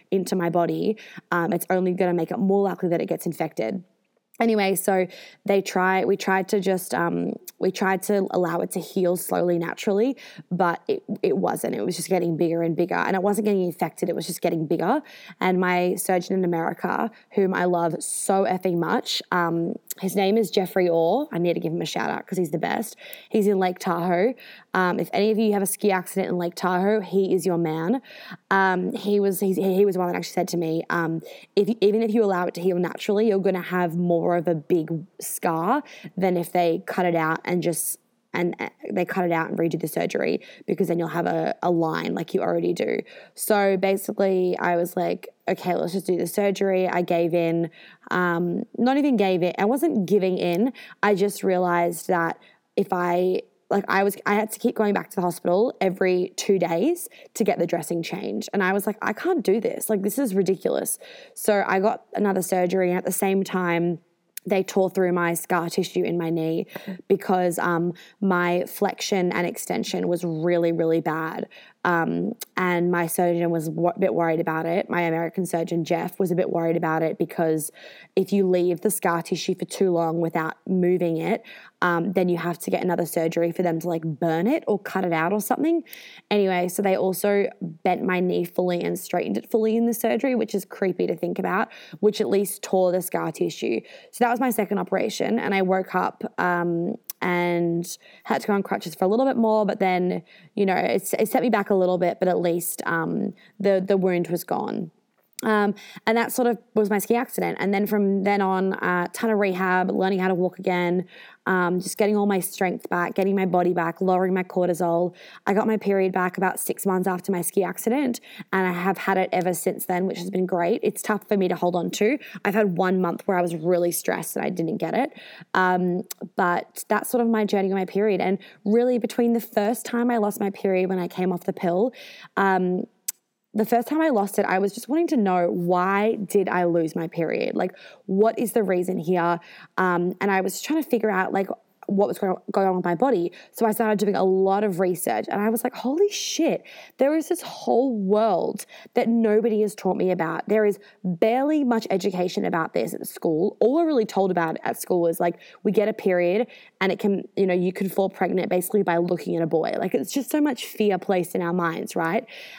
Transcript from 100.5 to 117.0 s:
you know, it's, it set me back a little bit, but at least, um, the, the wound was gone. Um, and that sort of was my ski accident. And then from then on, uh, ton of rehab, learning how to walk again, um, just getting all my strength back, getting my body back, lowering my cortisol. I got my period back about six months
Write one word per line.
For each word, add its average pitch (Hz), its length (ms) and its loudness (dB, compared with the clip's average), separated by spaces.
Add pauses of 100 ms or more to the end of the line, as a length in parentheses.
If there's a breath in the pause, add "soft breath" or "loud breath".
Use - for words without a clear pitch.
you 202 100 2
know, 185 120 2
it's, - 380 0
it 214 120 2
set 254 160 0
me 247 80 2
back 208 180 0
a 208 60 2
little 185 240 2
bit, 175 220 0
but 185 80 2
at 180 100 2
least, 175 480 -2
um, 165 480 -2 (240 loud breath)
the, 190 260 2
the 196 120 2
wound 180 320 2
was 175 160 -2
gone. - 480 -4 (520)
Um, 208 320 2 (280 loud breath)
and 226 140 2
that 233 140 -2
sort 240 160 2
of 240 100 0 (160)
was 208 160 2
my 208 80 2
ski 208 160 0
accident. 196 460 -2
And 196 120 0
then 202 140 0
from 196 380 2
then 202 160 2
on, 190 320 2
uh, 180 400 0
ton 226 180 -2
of 214 80 2
rehab, 185 500 2
learning 190 300 0
how 185 80 0
to 190 80 2
walk 180 240 -2
again, 180 480 0 (400 loud breath)
um, 180 320 2
just - 180 -6
getting 214 200 2
all 202 100 2
my 196 140 2
strength - 500 -4
back, 175 240 -2
getting 196 220 2
my 190 100 2
body 180 260 2
back, 165 280 -2
lowering 185 340 2
my 185 80 0
cortisol. 175 720 0 (320 loud breath)
I 196 80 2
got 208 140 2
my 220 80 2
period 196 360 2
back 180 260 -2
about 190 200 0
six - 260 -6
months 185 220 2